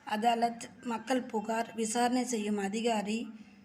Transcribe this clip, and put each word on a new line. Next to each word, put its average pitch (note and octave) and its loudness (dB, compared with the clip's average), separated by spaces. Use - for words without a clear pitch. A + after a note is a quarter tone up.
அதாலத், A#3 2
மக்கள் A#3+ -2
புகார், A3+ -2
விசாரணை A#3+ 2
செய்யும் G#3+ 0
அதிகாரி, G#3+ 0